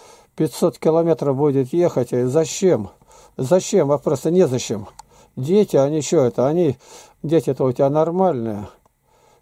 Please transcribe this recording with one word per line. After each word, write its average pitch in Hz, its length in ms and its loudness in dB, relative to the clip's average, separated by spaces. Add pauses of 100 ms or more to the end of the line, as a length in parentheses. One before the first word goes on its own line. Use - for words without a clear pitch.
(360)
Пятьсот 156 420 -2
километров 160 580 0
будет 135 360 0
ехать, 165 400 0
и 123 100 0
зачем? 139 680 0 (460)
Зачем? 170 520 0
Вопрос-то 147 420 -2
незачем. 127 560 0 (480)
Дети, 180 400 0
они 147 280 2
чё 156 200 2
это? 120 240 0
Они, 165 300 0 (480)
дети-то 143 400 0
у 131 80 0
тебя 139 180 0
нормальные. 147 760 -2 (720)